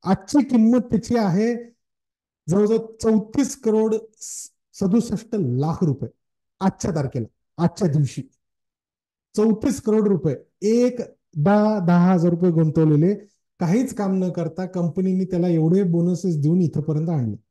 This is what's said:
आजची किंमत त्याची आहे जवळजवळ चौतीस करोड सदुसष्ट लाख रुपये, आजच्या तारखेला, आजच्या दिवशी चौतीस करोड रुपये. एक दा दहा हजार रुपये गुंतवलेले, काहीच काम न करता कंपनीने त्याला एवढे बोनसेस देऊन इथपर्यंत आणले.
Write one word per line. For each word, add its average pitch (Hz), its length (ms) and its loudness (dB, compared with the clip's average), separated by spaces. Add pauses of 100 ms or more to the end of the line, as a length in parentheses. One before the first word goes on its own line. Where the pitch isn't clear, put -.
आजची 196 400 0
किंमत 233 380 4 (100)
त्याची 233 260 -2
आहे 214 380 0 (920)
जवळजवळ 208 300 2 (240)
चौतीस 226 540 0
करोड 220 400 0 (800)
सदुसष्ट 208 640 -2
लाख 147 480 -2
रुपये, 147 260 -2 (500)
आजच्या 190 360 -2
तारखेला, 127 320 -6 (300)
आजच्या 170 300 -2
दिवशी 139 340 -2 (1120)
चौतीस 220 460 0
करोड 214 260 2
रुपये. 160 280 0 (260)
एक 240 400 0 (360)
दा 208 420 2
दहा 175 340 4
हजार 175 180 2
रुपये 175 200 0
गुंतवलेले, 160 640 2 (440)
काहीच 185 340 0
काम 190 300 -2
न 180 60 -2
करता 170 360 -6
कंपनीने 185 600 -2
त्याला 180 220 -2
एवढे 170 360 2
बोनसेस 170 540 0
देऊन 156 240 2
इथपर्यंत 156 480 -2
आणले. 123 260 -2 (160)